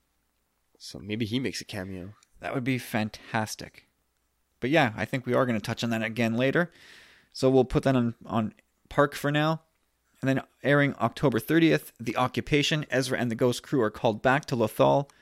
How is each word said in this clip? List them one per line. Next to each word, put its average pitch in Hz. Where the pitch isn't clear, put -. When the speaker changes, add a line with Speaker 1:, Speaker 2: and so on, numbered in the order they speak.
Speaker 1:
So -
maybe 107
he 117
makes 117
a -
cameo. 95
Speaker 2:
That -
would 131
be 131
fantastic. -
But 123
yeah, 143
I -
think 127
we 123
are 131
gonna 113
touch -
on 117
that 113
again 113
later. 135
So 131
we'll 131
put 135
that 135
on, 117
on 107
park 143
for 143
now. 156
And 135
then 135
airing 143
October 117
thirtieth, 156
The 113
Occupation, 143
Ezra 127
and 117
the 113
Ghost 123
crew 131
are 107
called 110
back 135
to 131
Lothal 135